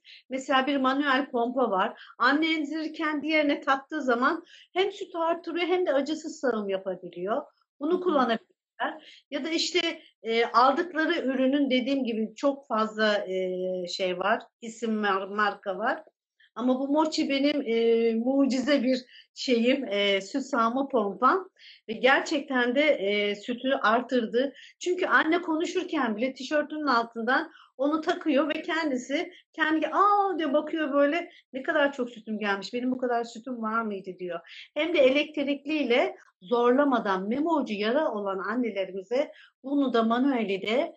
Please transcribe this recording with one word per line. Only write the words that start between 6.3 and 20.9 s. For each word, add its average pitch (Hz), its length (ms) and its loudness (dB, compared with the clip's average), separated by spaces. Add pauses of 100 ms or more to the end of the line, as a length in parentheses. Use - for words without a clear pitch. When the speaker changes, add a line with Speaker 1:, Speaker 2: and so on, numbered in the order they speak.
Speaker 1:
sağım 226 280 -2
yapabiliyor. 190 720 -6 (380)
Bunu 311 120 0
Speaker 2:
Hı 359 40 2
hı. 359 40 -2
Speaker 1:
kullanabilirler. 285 1300 -2
Ya 269 140 -4
da 320 40 -4
işte, 339 320 0 (420)
e, 226 220 2
aldıkları 285 680 4
ürünün 262 580 0
dediğim 254 340 0
gibi 220 320 -4
çok 277 320 -2
fazla, 214 600 0
e, 185 200 -2 (400)
şey 180 300 -4
var, 208 240 0 (180)
isim 226 420 -4
var, 196 240 0
marka 196 520 -2
var. 269 240 -2 (540)
Ama 247 240 0
bu 277 80 -4
Mochi 311 400 2
benim, 277 380 2
e, 226 480 2
mucize 240 680 2
bir 254 160 2 (360)
şeyim, 247 500 2
e, 202 360 0
süt 254 220 -6
sağma 254 460 0
pompam. 247 600 2 (400)